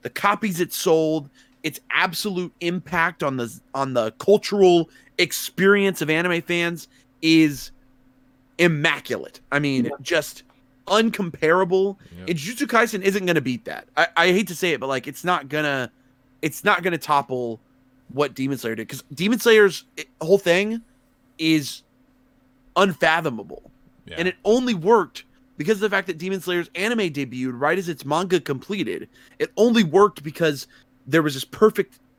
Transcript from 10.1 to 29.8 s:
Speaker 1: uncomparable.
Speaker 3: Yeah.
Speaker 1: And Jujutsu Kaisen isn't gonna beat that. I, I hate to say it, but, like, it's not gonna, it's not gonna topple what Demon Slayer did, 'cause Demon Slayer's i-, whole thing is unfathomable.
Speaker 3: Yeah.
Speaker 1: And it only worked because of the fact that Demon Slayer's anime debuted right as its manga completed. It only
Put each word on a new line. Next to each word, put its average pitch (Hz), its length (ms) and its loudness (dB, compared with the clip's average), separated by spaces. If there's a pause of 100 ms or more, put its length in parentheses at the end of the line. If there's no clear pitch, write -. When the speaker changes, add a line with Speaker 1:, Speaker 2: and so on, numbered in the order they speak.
Speaker 1:
uncomparable. 190 1080 0 (200)
Speaker 3:
Yeah. 185 120 -16
Speaker 1:
And 180 80 -2
Jujutsu 220 300 -8
Kaisen 226 340 0
isn't 196 240 0
gonna 165 160 2
beat 123 240 -6
that. - 220 -14 (100)
I, 165 180 2
I 170 160 4
hate 190 180 2
to 175 60 -10
say 170 180 0
it, 127 60 -2
but, 131 80 -6
like, 131 200 -4
it's 143 160 -14
not 165 260 -2
gonna, 139 420 -2 (500)
it's - 220 -6
not 185 200 2
gonna 175 140 -2
topple 127 600 -2 (500)
what 131 260 -2
Demon 135 220 -4
Slayer 113 180 -6
did, 110 140 -10
'cause 131 140 -14 (100)
Demon 196 260 0
Slayer's 214 460 4 (120)
i-, 151 80 -14 (160)
whole 170 160 4
thing 208 440 0 (560)
is 160 440 0 (920)
unfathomable. 160 960 -2 (340)
Speaker 3:
Yeah. - 140 -16
Speaker 1:
And 175 80 0
it 180 160 -4
only 240 300 2
worked 185 500 2 (340)
because 196 200 0
of 185 40 -6
the 214 80 -2
fact 190 180 -2
that 160 100 -6
Demon 185 240 -6
Slayer's 175 340 -4
anime 220 240 -2 (120)
debuted 127 480 -6
right 151 180 0
as 180 100 -6
its 160 180 -10
manga 170 340 0
completed. 135 680 -6 (320)
It 151 160 -4
only 226 280 4